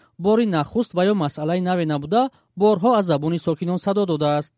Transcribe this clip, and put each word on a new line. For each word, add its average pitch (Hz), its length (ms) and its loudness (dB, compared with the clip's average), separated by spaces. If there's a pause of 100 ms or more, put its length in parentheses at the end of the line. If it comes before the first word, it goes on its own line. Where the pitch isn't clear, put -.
(200)
бори 220 260 2
нахуст 190 480 -2
ва 175 180 0
ё - 20 2
масъалаи 160 480 -2
наве 180 240 0
набуда, 156 440 0 (300)
борҳо 208 300 2 (100)
аз 190 60 0
забони 160 340 0
сокинон 175 400 -2
садо 202 260 0
додааст. 147 520 -2